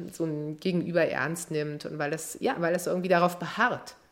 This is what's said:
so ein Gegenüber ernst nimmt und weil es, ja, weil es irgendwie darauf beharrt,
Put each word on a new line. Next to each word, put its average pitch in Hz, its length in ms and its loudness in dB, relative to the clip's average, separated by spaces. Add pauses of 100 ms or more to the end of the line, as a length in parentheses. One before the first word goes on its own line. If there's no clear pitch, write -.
(120)
so - 140 -2
ein 151 340 -4
Gegenüber 170 460 2
ernst 143 460 -2
nimmt 151 340 -4
und 151 140 -8
weil 147 140 0
es, - 260 -8
ja, - 200 0
weil 170 140 2
es 175 140 -2
irgendwie 180 220 0
darauf 175 280 6
beharrt, 202 580 -2 (160)